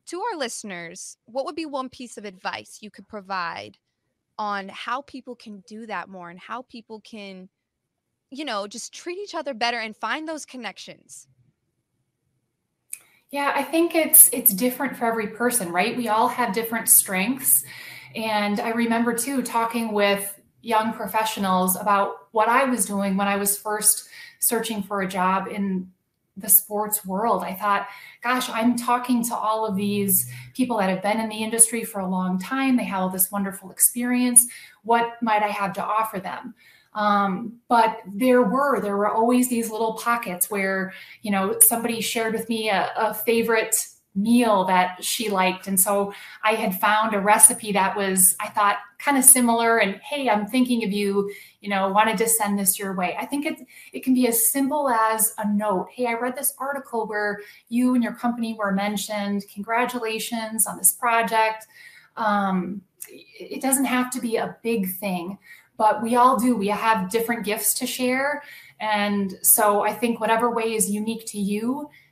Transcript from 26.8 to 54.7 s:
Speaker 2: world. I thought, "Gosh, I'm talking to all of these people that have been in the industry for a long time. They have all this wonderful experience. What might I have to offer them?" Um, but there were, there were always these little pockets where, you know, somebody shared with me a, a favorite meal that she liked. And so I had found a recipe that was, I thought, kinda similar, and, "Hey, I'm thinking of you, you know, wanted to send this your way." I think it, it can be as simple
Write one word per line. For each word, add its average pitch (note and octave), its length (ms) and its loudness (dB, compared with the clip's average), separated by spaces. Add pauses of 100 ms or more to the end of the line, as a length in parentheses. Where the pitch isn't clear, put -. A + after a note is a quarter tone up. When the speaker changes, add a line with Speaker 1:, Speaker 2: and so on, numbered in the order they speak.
Speaker 2:
world. F#3+ 400 0
I F#3 100 -6
thought, G3+ 320 0 (360)
"Gosh, B3 280 0
I'm A#3 260 2
talking B3 480 0
to A#3 120 -4
all A3 300 0
of G3 100 -2
these G3+ 520 0 (260)
people B3 240 0
that F#3+ 120 2
have F#3 120 -2
been G#3+ 180 0
in A3 80 -2
the G#3+ 140 -6
industry A3+ 420 0
for - 160 -8
a F#3 80 -4
long F#3 320 0
time. C4 360 0
They G#3+ 80 2
have F#3+ 180 -2
all F#3 60 0
this F#3 220 -2
wonderful F#3+ 400 -6
experience. B3 760 2 (360)
What A#3 400 2
might G#3+ 200 2
I G#3 60 0
have G3+ 260 -2
to G3 100 -4
offer G#3+ 340 -2
them?" - 360 -10 (400)
Um, G3+ 600 0 (140)
but A3+ 380 6
there B3 360 4
were, B3+ 380 2
there G3+ 160 -2
were G#3 120 2
always B3 400 4
these A3+ 220 0
little A3 240 -2
pockets A3 560 -2
where, F#3+ 420 -2 (300)
you G#3+ 100 -4
know, G3 260 0
somebody A3+ 420 4
shared A3+ 340 -2
with - 140 -4
me A3 220 -2
a, F#3 260 2
a G#3+ 180 0
favorite A3+ 600 2 (400)
meal G#3+ 500 4
that F#3 380 2
she - 260 -2
liked. F#3 380 0
And G3 120 0
so G3+ 340 2 (300)
I A3 120 2
had G#3+ 240 -2
found G#3+ 360 2
a G3+ 60 2
recipe G#3+ 520 4
that F#3+ 240 2
was, F#3+ 420 2
I G#3+ 100 -6
thought, G#3 280 2 (220)
kinda C#4 240 2
similar, A#3 560 6
and, G3 180 2
"Hey, C#4 340 -4
I'm G#3 160 2
thinking B3 380 2
of F#3+ 80 0
you, G3+ 380 0 (300)
you G3+ 80 -12
know, G3 200 0
wanted G#3 300 4
to A3+ 100 2
send G3+ 300 0
this G3 200 0
your G3 160 -6
way." F3+ 240 -2
I A#3 80 -6
think C#4+ 180 -4
it, - 140 -4 (340)
it B3+ 120 -12
can C4 100 4
be B3 140 4
as A#3+ 220 2
simple C#4 380 0